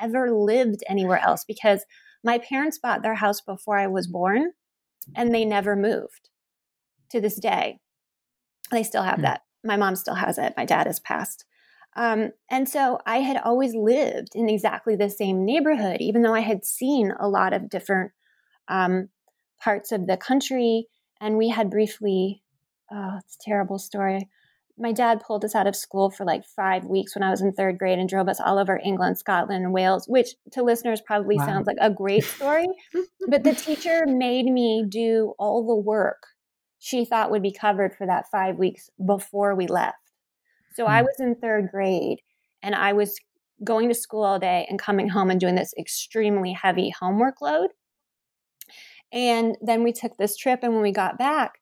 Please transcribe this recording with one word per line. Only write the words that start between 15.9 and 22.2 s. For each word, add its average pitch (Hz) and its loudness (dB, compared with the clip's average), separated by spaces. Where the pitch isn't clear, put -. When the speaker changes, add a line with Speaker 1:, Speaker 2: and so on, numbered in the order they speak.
Speaker 1:
even 226 2
though 226 4
I 220 2
had 214 -2
seen 254 0
a 202 0
lot 190 2
of 196 -4
different, 190 -2
um, 185 0
parts 202 -2
of 185 -2
the 190 2
country. 247 0
And 214 -2
we 226 2
had 220 0
briefly, 202 0